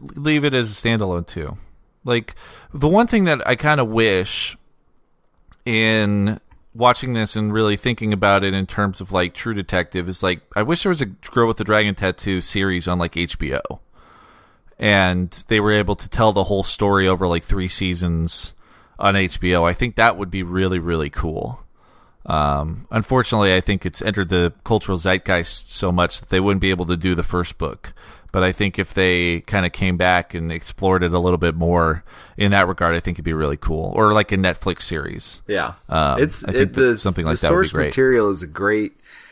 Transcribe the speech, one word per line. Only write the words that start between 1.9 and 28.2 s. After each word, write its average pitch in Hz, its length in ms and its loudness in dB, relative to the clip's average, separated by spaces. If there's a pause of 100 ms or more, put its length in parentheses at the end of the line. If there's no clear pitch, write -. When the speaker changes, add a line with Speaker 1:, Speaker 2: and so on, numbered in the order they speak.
Speaker 1:
Like, 120 300 -2 (380)
the 143 140 0
one 214 200 6
thing 208 180 2
that 147 220 0
I 123 80 2
kinda 147 300 2
wish 107 720 0 (1080)
in 110 760 2 (360)
watching 123 380 2
this 110 220 -2
and 107 180 -2
really 107 240 2
thinking 113 360 -2
about 98 300 4
it 95 100 0
in 95 120 0
terms 98 360 -2
of, 92 100 -12
like, 90 220 0
True 113 200 -6
Detective 90 560 -4
is, 90 120 -8
like, 90 200 -2 (140)
I 101 60 2
wish 156 220 0
there 202 80 0
was 151 100 -2
a 120 60 0
Girl 113 400 -12
with 113 100 -4
the 107 60 -8
Dragon 104 320 0
Tattoo 92 460 -2
series 92 460 -2
on, 90 120 -2
like, 85 180 -4
H 85 220 -6
B 69 160 -4
O. - 240 -8 (960)
And 92 540 2 (160)
they 110 120 2
were 104 120 2
able 104 240 2
to - 140 -10
tell 110 240 4
the 95 100 2
whole 98 200 0
story 98 440 2
over, 92 200 2
like, 85 160 0
three 92 260 -2
seasons 85 840 -2 (460)
on 98 160 4
H 95 240 0
B 90 160 2
O. 85 80 4
I 85 100 2
think 120 220 -4
that 113 220 4
would 95 120 -6
be 95 140 -6
really, 90 360 0
really 80 300 -2
cool. - 520 -6 (640)
Um, 76 640 -2
unfortunately, 110 640 2
I 92 60 4
think 98 240 -2
it's - 160 -6
entered 98 280 -2
the 87 240 2 (100)
cultural 98 340 0
zeitgeist 90 760 -2
so 92 180 0
much 87 280 0
that - 100 -14
they 95 100 2
wouldn't 98 220 2
be 95 100 2
able 90 160 -2
to 87 100 0
do 90 180 0
the 87 80 0
first - 340 -2
book. - 360 -10 (380)